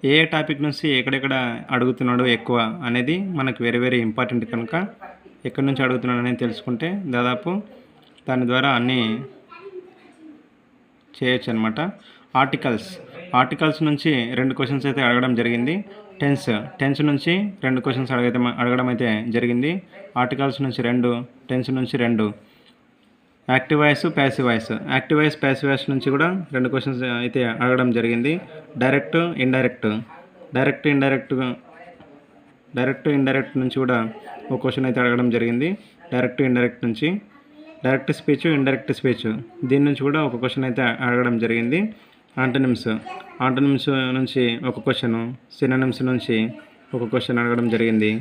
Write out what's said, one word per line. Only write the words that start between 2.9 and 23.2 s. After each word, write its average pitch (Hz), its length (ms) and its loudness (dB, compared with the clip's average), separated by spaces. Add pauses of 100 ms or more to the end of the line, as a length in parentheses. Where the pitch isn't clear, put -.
మనకు 135 280 -2
very, 120 180 2
very 127 140 2 (100)
ఇంపార్టెంట్ 120 420 -2
కనుక, 117 240 -6 (720)
ఎక్కడి 135 220 -2
నుంచి 139 200 0
అడుగుతున్నాడు 123 360 0
అనేది 120 220 -2
తెలుసుకుంటే 120 440 -4 (260)
దాదాపు 123 360 0 (760)
దాని 127 220 0
ద్వారా 131 320 2
అన్నీ 123 220 0 (2250)
చేయొచ్చు 127 360 0
అనమాట. 110 280 0 (560)
ఆర్టికల్స్, 131 560 0 (440)
ఆర్టికల్స్ 151 480 2
నుంచి 151 300 2 (220)
రెండు 131 200 2
క్వశ్చన్స్ 135 340 -2
అయితే 135 140 0
అడగడం 123 320 4
జరిగింది. 120 400 0 (440)
టెన్స్, 143 300 0 (280)
టెన్స్ 139 260 0
నుంచి 147 300 2 (300)
రెండు 131 180 0
క్వశ్చన్స్ 127 320 -2
అడగైతే, 123 260 2 (200)
అడగడం 127 300 0
అయితే 120 200 0 (200)
జరిగింది. 120 420 0 (460)
ఆర్టికల్స్ 131 460 0
నుంచి 131 200 -4
రెండు, 120 280 2 (360)
టెన్స్ 127 240 -2
నుంచి 131 260 -2
రెండు. 117 300 2 (1200)